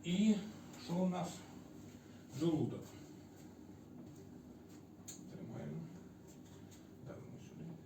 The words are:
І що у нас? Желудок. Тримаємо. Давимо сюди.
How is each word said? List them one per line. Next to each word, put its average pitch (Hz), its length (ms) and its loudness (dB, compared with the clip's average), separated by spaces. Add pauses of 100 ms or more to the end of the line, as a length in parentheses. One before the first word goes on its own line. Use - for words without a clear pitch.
І 202 320 10 (500)
що 165 80 2
у 180 160 8
нас? 175 200 4 (1080)
Желудок. 147 440 6 (2500)
Тримаємо. 80 500 -4 (1300)
Давимо - 300 -8 (120)
сюди. - 160 -8 (200)